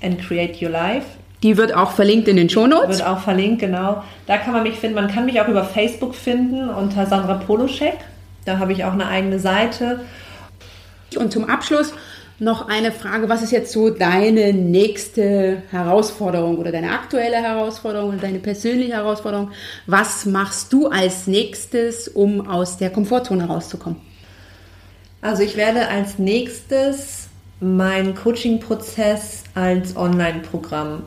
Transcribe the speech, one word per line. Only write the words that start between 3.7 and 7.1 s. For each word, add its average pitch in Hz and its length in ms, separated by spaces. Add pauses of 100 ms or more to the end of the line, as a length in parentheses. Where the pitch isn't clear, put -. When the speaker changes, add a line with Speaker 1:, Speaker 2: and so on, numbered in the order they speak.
Speaker 1:
Da 202 100
kann 240 160
man 226 100
mich 226 120
finden. 220 200
Man 202 120
kann 233 180
mich 247 160
auch 214 60
über 196 160
Facebook 233 520
finden 247 540
unter 196 380
Sandra 190 280